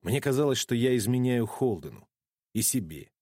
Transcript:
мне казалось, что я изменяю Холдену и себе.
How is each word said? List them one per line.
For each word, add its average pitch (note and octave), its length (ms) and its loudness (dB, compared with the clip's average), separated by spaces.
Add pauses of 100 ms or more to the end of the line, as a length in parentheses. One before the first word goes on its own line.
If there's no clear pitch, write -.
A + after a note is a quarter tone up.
мне B2+ 180 0
казалось, C3+ 380 2
что - 160 -2
я B2+ 220 2
изменяю B2 500 2
Холдену F2 640 -4 (440)
и A2 100 -2
себе. D#2+ 600 -4